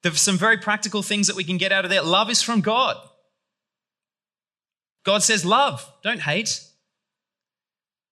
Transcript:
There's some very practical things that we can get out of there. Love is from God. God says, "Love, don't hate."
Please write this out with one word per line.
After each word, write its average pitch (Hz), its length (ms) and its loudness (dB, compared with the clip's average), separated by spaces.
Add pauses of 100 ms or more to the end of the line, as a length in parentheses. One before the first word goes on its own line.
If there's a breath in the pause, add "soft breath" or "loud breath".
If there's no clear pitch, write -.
There's 160 180 0
some 196 160 2
very 220 200 2
practical 208 440 -4
things 202 260 0
that 202 80 -2
we 185 80 -6
can 180 140 -4
get 190 140 0
out 196 120 2
of 175 60 -6
there. 190 120 2
Love 190 280 2
is 233 120 0
from 220 200 0
God. 220 360 0 (2000)
God 196 200 2
says, 208 200 2
"Love, 214 460 0 (140)
don't 214 180 -4
hate." 170 400 -4 (1500)